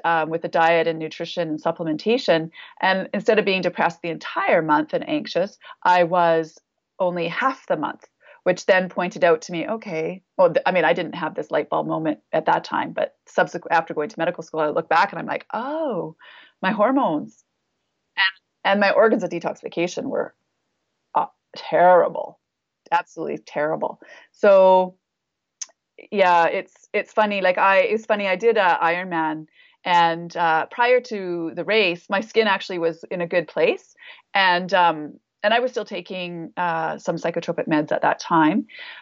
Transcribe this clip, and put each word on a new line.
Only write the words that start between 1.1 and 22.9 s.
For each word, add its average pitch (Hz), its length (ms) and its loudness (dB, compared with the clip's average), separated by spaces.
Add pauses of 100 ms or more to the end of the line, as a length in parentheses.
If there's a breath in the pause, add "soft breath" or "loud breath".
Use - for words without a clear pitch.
and 156 140 -6
supplementation. 165 880 0 (300 loud breath)
And 190 320 0
instead 202 260 2
of 214 60 2
being 190 160 0
depressed 170 400 -2
the 175 80 -8
entire 202 540 -2
month 156 320 0
and - 120 -4
anxious, 170 520 -4 (240 loud breath)
I 180 220 4
was 165 540 2 (400)
only 175 300 -2
half 254 380 -4
the 170 100 -2
month, - 280 -8 (400 soft breath)
which 180 220 -2
then 185 220 2
pointed 180 360 -4
out 165 180 4
to - 100 -12
me, 165 140 -4
okay, 185 560 -8 (160)
well, 175 160 4
th-, - 100 0
I 185 80 0
mean, 175 120 2
I 151 100 4
didn't 180 220 -6
have 156 180 -8
this - 160 -8
light 151 180 -2
bulb 156 200 -4
moment 160 320 -4 (120)
at 156 140 0
that 165 180 0
time, 151 280 -6
but - 240 -6 (100)
subsequent, - 500 -2
after 165 180 -2
going 151 140 -4
to - 100 -16
medical 170 260 -6
school, 156 160 -8
I 151 80 0
look 165 200 -4
back 170 240 2
and 170 60 -10
I'm 165 80 -10
like, - 260 -6
"Oh, 240 640 -6 (460 loud breath)
my 190 80 0
hormones." 214 760 0 (720)
And, 190 80 2 (480 loud breath)
and 202 80 2
my 196 100 4
organs 214 340 4
of 165 60 -6
detoxification - 760 -6
were, - 300 -6 (800)
uh, - 120 0 (300)
terrible, - 840 2 (520)